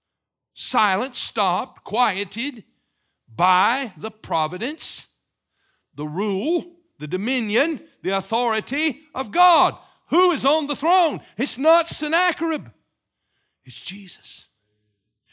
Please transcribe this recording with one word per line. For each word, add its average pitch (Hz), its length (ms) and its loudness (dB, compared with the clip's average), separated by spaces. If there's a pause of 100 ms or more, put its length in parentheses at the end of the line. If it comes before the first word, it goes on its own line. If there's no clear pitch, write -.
(540)
silent, 214 600 0
stopped, 202 680 -4
quieted 226 800 -2 (640)
by 190 720 2
the 196 120 -8
providence, 185 1000 -4 (880)
the 151 140 -8
rule, 202 720 -2 (200)
the 147 80 -10
dominion, 226 800 -2 (140)
the 190 160 -2
authority 240 840 -2 (120)
of 233 160 -6
God. 339 460 4 (300)
Who 359 240 4
is 247 160 -2
on 302 220 2
the - 80 -4
throne? 330 440 2 (160)
It's - 220 -4
not 320 280 4
Sennacherib. 320 840 -2 (960)
It's - 180 -20
Jesus. - 680 -16 (880)